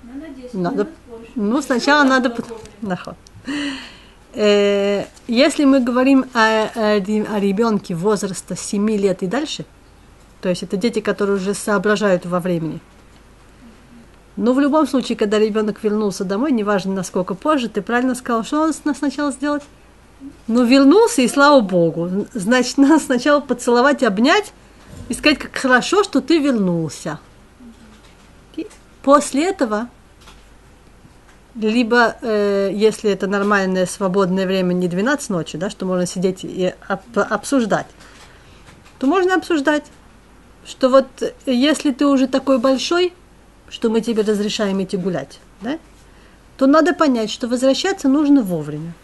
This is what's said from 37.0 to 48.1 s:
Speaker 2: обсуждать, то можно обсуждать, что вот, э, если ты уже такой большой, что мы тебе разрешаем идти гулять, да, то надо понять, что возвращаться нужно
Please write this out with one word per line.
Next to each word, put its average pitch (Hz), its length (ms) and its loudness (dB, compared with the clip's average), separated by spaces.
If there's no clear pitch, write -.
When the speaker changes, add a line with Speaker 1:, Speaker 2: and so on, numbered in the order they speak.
Speaker 2:
обсуждать, 208 680 -2
то 262 80 0
можно 370 280 2
обсуждать, 302 480 0
что - 240 0
вот, 262 180 6
э, - 120 -6
если 277 460 2
ты 269 140 0
уже 269 220 4
такой 269 300 2
большой, 269 560 0
что - 200 -4
мы 226 120 0
тебе 220 200 -2
разрешаем 202 600 -2
идти 190 140 -6
гулять, 175 440 -6
да, 262 160 -8
то 269 100 2
надо 311 260 4
понять, 247 360 -2
что - 180 -8
возвращаться 269 600 0
нужно 285 340 4